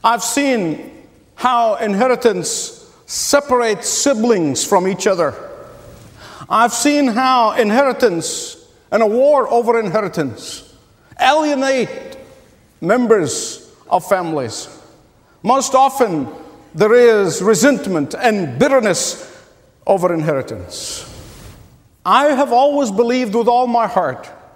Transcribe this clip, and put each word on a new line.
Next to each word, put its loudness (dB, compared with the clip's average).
I've 0
seen -2
how 0
inheritance -2
separates -2
siblings 0
from 2
each -4
other. 0
I've 2
seen 0
how 2
inheritance 0
and 2
a 2
war 2
over 2
inheritance -4
alienate 0
members 0
of -2
families. -4
Most 0
often, 2
there 2
is 4
resentment 2
and -2
bitterness 0
over 0
inheritance. -6
I 4
have 0
always 2
believed 0
with 2
all 2
my 0
heart -4